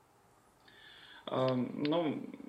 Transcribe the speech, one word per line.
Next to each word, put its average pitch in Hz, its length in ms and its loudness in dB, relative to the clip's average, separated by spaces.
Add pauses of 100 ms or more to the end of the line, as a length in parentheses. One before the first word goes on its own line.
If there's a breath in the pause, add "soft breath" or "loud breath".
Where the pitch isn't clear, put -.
(1300 loud breath)
Эм, 131 560 2
ну, 147 400 2 (260)